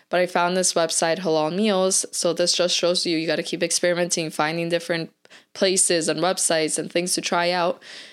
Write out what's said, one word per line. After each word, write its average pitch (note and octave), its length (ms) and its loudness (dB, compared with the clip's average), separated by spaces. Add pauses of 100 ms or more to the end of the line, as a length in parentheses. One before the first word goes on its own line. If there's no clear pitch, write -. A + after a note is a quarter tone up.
But F3 120 2
I F3+ 60 2
found F3 300 2
this F#3 180 0
website, E3 440 0
Halal D#3+ 360 0
Meals. F#3+ 580 2
So F3 200 0
this F3 200 0
just F3+ 220 2
shows F3+ 300 0
you, E3+ 140 0
you D#3+ 80 -4
gotta D#3+ 160 0
keep F3 200 -4
experimenting, F3 680 0
finding E3 380 -2
different E3+ 420 -2 (420)
places F#3 560 2
and D#3 120 0
websites D#3+ 580 0
and D3+ 120 -6
things F3+ 240 -2
to F3 60 -2
try F3 300 0
out. F3+ 320 0 (300)